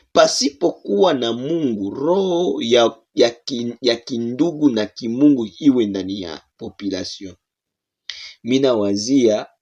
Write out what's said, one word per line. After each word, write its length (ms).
pasipokuwa 1000
na 200
Mungu, 560
roho 720
ya, 340
ya 160
ki-, 520
ya 140
kindugu 760
na 160
kimungu 640
iwe 260
ndani 360
ya 200
population. 800
Mi 160
nawazia 840